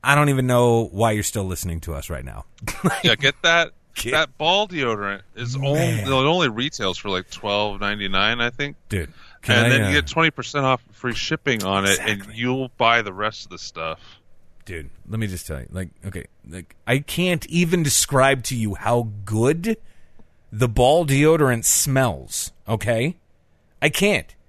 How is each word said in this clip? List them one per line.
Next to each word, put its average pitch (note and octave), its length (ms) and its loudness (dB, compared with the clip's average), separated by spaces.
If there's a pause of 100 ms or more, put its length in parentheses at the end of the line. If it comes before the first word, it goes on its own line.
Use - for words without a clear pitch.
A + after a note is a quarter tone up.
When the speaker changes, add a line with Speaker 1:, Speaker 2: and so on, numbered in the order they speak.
Speaker 1:
I C#3 100 4
don't D3 160 6
even C3 160 2
know A#2+ 460 4
why A2 200 2
you're G#2+ 100 0
still G2 220 -4
listening F2 380 -6
to E2+ 120 -8
us - 160 -10
right C2+ 140 -8
now. A1 200 -14 (300)
<laughs> - 300 0
Speaker 2:
Yeah, A#2 100 4
get C#3+ 280 2
that. E3+ 280 4 (240)
Speaker 1:
Get - 180 -4
Speaker 2:
That D3+ 260 -2
ball F#3+ 300 2
deodorant G#2 540 -4 (140)
is B2 180 -8
only, C#3 180 -2
Speaker 1:
Man. D#3 340 0
Speaker 2:
it C3+ 40 -2
only C#3+ 380 2
retails A2 500 -4
for, G#2 120 -8
like, F#2 200 -4
twelve G#2 500 -4
ninety-nine, G#2 600 0
I A#2+ 100 0
think. C#3+ 260 -8 (120)
Speaker 1:
Dude, F#2 240 -4 (300)
can A#2 220 4
Speaker 2:
And - 20 4
Speaker 1:
I, - 40 4
Speaker 2:
then C3 140 4
Speaker 1:
uh, G2 40 0
Speaker 2:
you - 60 2
get D3 120 2
twenty E3 240 2
percent C#3 340 -4
off C3 180 2 (100)
free A#2+ 220 -6
shipping A#2 500 -2
on G2 200 2
it, G2 160 4
and A2 100 -2
Speaker 1:
Exactly. G2+ 260 -8
Speaker 2:
you'll B2+ 320 -2 (100)
buy A#2 240 4
the G2+ 100 -8
rest G#2 320 -6
of - 60 -20
the F2+ 80 -14
stuff. D#2+ 420 -10 (640)
Speaker 1:
Dude, D#2+ 260 -12 (180)
let A2 120 -6
me A2 60 -4
just F#2 200 -10
tell D2 140 -8
you, G#1+ 100 -14
like, F#2 180 -8 (180)
okay, F2 200 -12 (220)
like, F2 260 -16 (120)
I B2 140 2
can't F3 460 -2
even E3+ 360 0
describe C3+ 640 2
to B2+ 120 -4
you G#2+ 200 -2
how A#2+ 320 0 (160)
good D#3 520 0 (720)
the A#2 180 0
ball B2+ 380 6
deodorant C#3 580 4
smells, B2 880 0 (160)
okay? A#2 480 0 (640)
I D3+ 80 2
can't. F#3+ 460 0 (140)